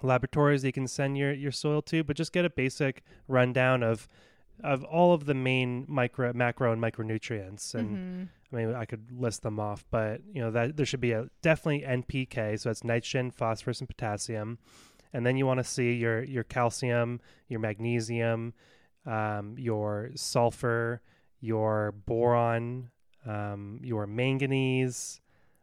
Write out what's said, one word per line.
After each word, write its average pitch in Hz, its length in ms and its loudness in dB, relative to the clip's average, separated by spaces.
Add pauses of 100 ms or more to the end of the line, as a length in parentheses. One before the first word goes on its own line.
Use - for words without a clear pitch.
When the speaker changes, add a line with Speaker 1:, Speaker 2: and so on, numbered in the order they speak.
Speaker 1:
laboratories 131 600 4
that 135 80 0
you - 20 0
can 131 160 -4
send 139 300 -2
your, 139 160 0
your 139 180 -4
soil 151 300 0
to, 160 240 0
but 143 100 -2
just 165 160 -4
get 180 140 2
a 170 40 0
basic 135 540 -2 (240)
rundown 127 560 4
of, 113 240 0 (560)
of 139 220 0
all 175 280 6
of 151 120 2
the 143 80 2
main 127 560 2
micro, 123 420 0
macro 120 400 2
and 113 100 0
micronutrients. 110 960 -4
And 165 220 -2
Speaker 2:
Mm-hmm. 185 260 -8 (280)
Speaker 1:
I - 40 -6 (100)
mean, 113 100 -2
I 117 100 -6
could 113 260 -10
list 123 320 -4
them 107 160 -4
off, 104 320 -4
but, 110 300 0 (120)
you 151 80 -4
know, 113 100 0
that 120 260 0
there 147 80 2
should 127 160 -2
be 120 100 2
a 113 160 -2 (140)
definitely 151 420 2
N 127 200 -2
P 131 220 -4
K. 110 300 -2
So 113 140 -2
that's 110 160 -4
nitrogen, 120 440 -2
phosphorus, 113 500 -4
and 127 100 -10
potassium. 110 680 -6 (540)
And 120 140 -2
then 127 100 4
you 135 100 2
wanna 127 200 2
see 120 300 0
your, 117 280 0
your 131 220 -4
calcium, 120 760 0 (300)
your 117 100 -4
magnesium, 117 960 0 (520)
um, 107 520 -4
your 107 580 -2
sulfur, 117 840 0 (400)
your 110 500 0 (140)
boron, 120 840 2 (360)
um, 104 580 -8
your 110 240 -2
manganese, 131 1120 0 (440)